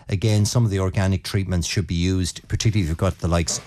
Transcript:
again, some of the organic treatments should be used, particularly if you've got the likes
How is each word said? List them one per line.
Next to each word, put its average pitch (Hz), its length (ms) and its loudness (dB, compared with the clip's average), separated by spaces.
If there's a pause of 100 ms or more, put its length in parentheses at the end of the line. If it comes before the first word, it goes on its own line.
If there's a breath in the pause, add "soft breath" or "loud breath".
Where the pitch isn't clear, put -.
again, 104 380 2
some 123 180 2
of 107 60 2
the 98 80 0
organic 95 460 0
treatments 95 420 -2
should 90 220 -2
be 87 80 -2
used, 92 520 -2
particularly 90 360 0
if 76 40 -2
you've 82 100 -2
got 92 200 -2
the - 100 -4
likes 85 380 0